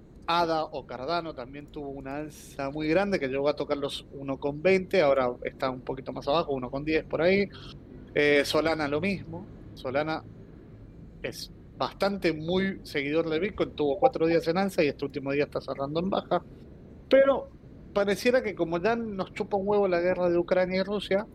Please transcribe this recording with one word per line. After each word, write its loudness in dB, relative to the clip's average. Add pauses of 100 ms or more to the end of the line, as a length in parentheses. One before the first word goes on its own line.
(260)
ada 2
o -8
Cardano -4
también -12
tuvo -10
una -10
alza -8
muy -4
grande 2
que -2
llegó 0
a 2
tocar -2
los -6
uno -6
con -4
veinte, 4
ahora 6 (140)
está -4
un -8
poquito -8
más -8
abajo, 2
uno -4
con -6
diez 0
por -2
ahí. 4 (680)
Eh, 6
Solana 0
lo 0
mismo. -4 (280)
Solana -2 (1000)
es -10 (280)
bastante 0
muy -2
seguidor 0
de 0
Bitcoin, -2
tuvo 0
cuatro 4
días 2
en 0
alza 2
y 4
este -4
último -4
día 2
está -4
cerrando -4
en -2
baja. 0 (680)
Pero 6 (460)
pareciera 4
que -2
como 0
ya 2
nos -6
chupa -4
un 0
huevo 4
la 4
guerra 2
de 4
Ucrania 2
y 2
Rusia, 0